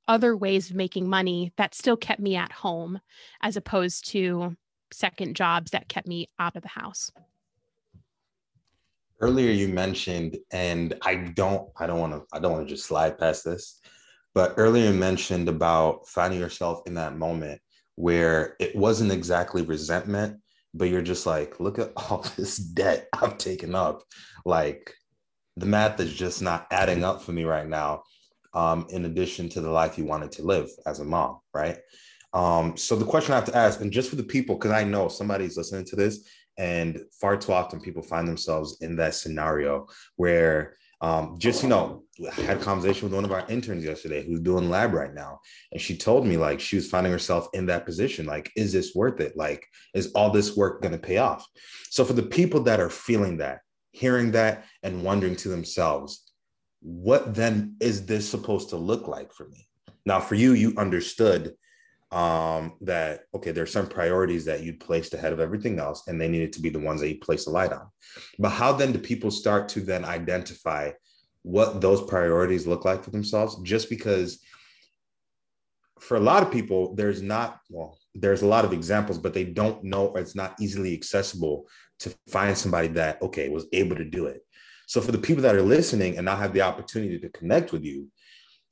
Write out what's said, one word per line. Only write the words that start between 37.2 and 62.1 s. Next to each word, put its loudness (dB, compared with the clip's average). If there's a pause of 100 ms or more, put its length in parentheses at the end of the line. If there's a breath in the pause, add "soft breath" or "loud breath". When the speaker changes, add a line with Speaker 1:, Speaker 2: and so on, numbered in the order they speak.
Speaker 2:
far 2
too -2
often 0
people -10
find -2
themselves -4
in -6
that 0
scenario -2 (260 loud breath)
where, 4 (240 soft breath)
um, -2
just, 2
you 2
know, 2 (320)
I -6
had 0
a -4
conversation 0
with -4
one 0
of -2
our -4
interns -6
yesterday -6
who's -2
doing 2
lab 2
right -2
now. -14 (320 loud breath)
And -10
she -6
told 4
me, 4
like, 0
she -4
was -2
finding 2
herself 0
in -4
that -2
position. -4
Like, -6
"Is 0
this 0
worth 2
it? -4
Like, -4 (300 soft breath)
is -2
all 6
this 2
work 2
gonna -2
pay 0
off?" 0 (440 loud breath)
So 2
for 0
the 2
people 2
that 4
are 0
feeling 0
that, -6 (320)
hearing 2
that, 2 (180 loud breath)
and -6
wondering 2
to -8
themselves, -2 (480)
"What 2
then 2
is 0
this -2
supposed -4
to -4
look -2
like -10
for -20
me?" -20 (360)
Now, 4
for -2
you, 8
you 4
understood, 2 (560 soft breath)